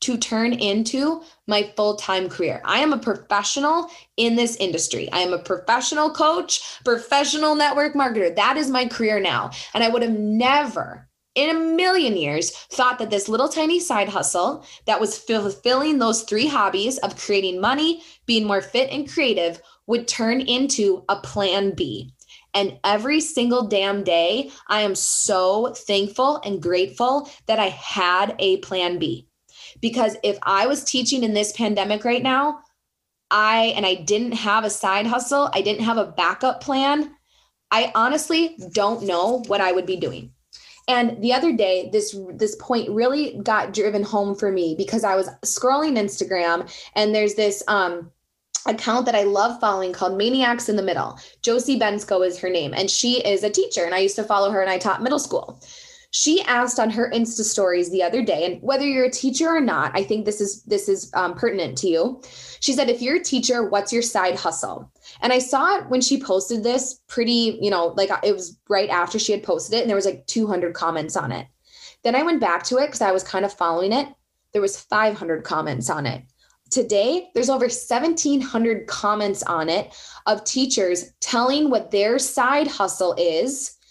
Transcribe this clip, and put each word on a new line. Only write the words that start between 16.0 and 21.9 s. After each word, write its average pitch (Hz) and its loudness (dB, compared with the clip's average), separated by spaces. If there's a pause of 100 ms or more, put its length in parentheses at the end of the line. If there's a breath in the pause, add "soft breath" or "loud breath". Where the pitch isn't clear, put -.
three 220 0
hobbies 220 0
of 202 -4
creating 190 0
money, 294 0 (240 loud breath)
being 220 2
more 202 2
fit 247 0
and 277 -6
creative, 180 0 (280 soft breath)
would 233 0
turn 233 0
into 233 0
a 196 0
plan 196 -2
B. 127 -6 (400 loud breath)